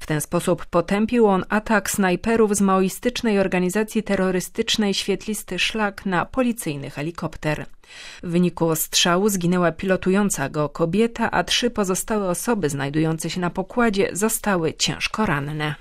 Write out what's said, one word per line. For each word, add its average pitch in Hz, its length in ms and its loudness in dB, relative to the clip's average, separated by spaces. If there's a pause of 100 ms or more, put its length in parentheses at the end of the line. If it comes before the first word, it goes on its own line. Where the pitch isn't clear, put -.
W - 60 -16
ten 151 140 0
sposób 170 460 0
potępił 208 600 2
on 190 220 4
atak 214 420 0
snajperów 214 680 2
z 208 40 2
maoistycznej 196 800 2
organizacji 190 640 0
terrorystycznej 190 920 0
Świetlisty 196 640 -4
Szlak 208 480 -2
na 175 180 0
policyjny 165 680 -2
helikopter. 151 760 -6 (560)
W 180 80 -6
wyniku 170 380 2
ostrzału 175 600 2
zginęła 175 440 2
pilotująca 185 760 2
go 151 200 0
kobieta, 220 600 0
a 180 140 0
trzy - 260 0
pozostałe 202 580 0
osoby 180 400 0
znajdujące 156 600 -2
się 185 100 -4
na 175 100 0
pokładzie 196 600 0
zostały 190 640 0
ciężko - 520 -2
ranne. 151 540 -2